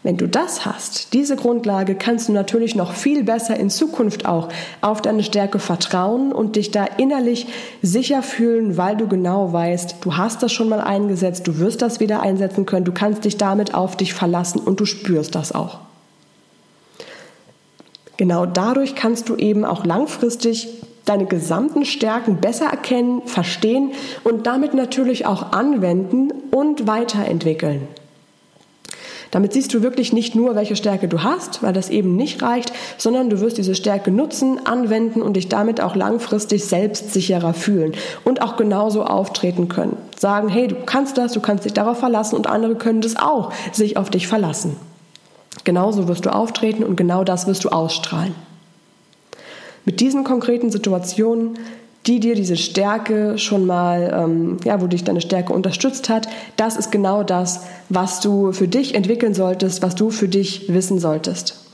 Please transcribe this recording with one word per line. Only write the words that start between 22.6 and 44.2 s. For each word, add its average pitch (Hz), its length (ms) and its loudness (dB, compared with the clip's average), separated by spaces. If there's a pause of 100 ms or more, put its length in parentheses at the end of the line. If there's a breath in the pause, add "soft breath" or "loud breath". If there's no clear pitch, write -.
erkennen, 247 600 0
verstehen 233 640 0 (320 loud breath)
und 226 240 0
damit 269 260 2
natürlich 254 540 0
auch 190 240 -2
anwenden 202 840 2 (200)
und 285 340 2
weiterentwickeln. 165 1000 0 (1400 loud breath)
Damit 196 200 2
siehst 269 220 0
du 220 80 2
wirklich 254 300 0
nicht 220 240 2
nur, 240 180 4
welche 208 220 0
Stärke 190 320 0
du 165 140 0
hast, 311 400 -2
weil 190 100 0
das 185 180 -2
eben 185 240 2
nicht 269 280 -2
reicht, 240 300 0 (240 loud breath)
sondern 247 320 2
du 202 120 2
wirst 220 180 0
diese 190 160 0
Stärke 196 380 0
nutzen, 262 520 0
anwenden 226 560 0
und 208 140 0
dich 185 140 0
damit 220 320 2
auch 180 160 -2
langfristig 208 680 0
selbstsicherer 180 880 0
fühlen 165 400 0 (320 loud breath)
und 262 160 2
auch - 160 -2
genauso 208 460 2
auftreten 180 640 0
können. - 280 -2 (200)
Sagen, 202 320 2
"Hey, 226 200 2
du 196 80 -2 (100)
kannst 269 320 0
das, 240 140 0
du 220 80 0
kannst 202 240 0
dich 208 100 -4
darauf 226 240 2
verlassen", 220 380 0
und 214 100 0
andere 226 300 2
können 226 240 2
das 226 160 -2
auch, 277 360 0 (200 loud breath)
sich 214 240 2
auf 196 140 -2
dich 180 180 0